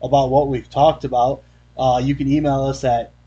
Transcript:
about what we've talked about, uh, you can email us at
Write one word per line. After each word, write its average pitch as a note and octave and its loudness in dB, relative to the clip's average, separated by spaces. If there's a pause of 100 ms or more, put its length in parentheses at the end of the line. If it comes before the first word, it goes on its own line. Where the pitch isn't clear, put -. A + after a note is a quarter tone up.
about C3 2
what C#3 2
we've B2 -6
talked D3 2
about, B2+ 0 (360)
uh, B2+ 0
you C#3 -2
can C#3 -4
email C#3 0
us C3+ -6
at A#2 -2 (140)